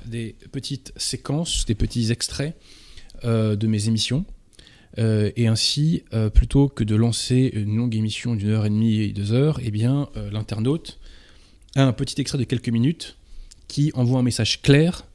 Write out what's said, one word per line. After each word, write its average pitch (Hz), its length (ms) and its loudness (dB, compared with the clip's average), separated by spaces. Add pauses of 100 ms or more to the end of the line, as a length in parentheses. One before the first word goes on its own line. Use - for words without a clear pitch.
des 113 300 -8 (160)
petites - 440 -10
séquences, - 680 -4
des 110 100 0
petits 113 360 0
extraits, - 440 -4 (720)
euh, 110 300 2
de 110 120 0
mes 107 200 0
émissions. 117 380 0 (720)
Euh, 110 380 2
et 120 100 2
ainsi, 147 580 2 (100)
euh, 110 180 2
plutôt 139 360 4
que 117 160 -4
de 107 120 0
lancer 117 580 2
une 104 240 -2
longue 120 180 0
émission 110 380 -2
d'une 104 160 -2
heure 107 160 2
et 104 40 0
demie 107 320 2
et 104 80 0
deux 101 240 -2
heures, 139 300 2
eh 113 60 -2
bien, 127 480 0
euh, 104 140 -8
l'internaute 107 680 -4 (760)
a 135 120 6
un 123 60 2
petit - 280 -4
extrait - 160 -4
de 123 60 0
quelques 120 260 -4
minutes 120 480 0 (500)
qui 147 280 0
envoie 127 240 2
un 123 40 2
message 120 380 0
clair 151 540 4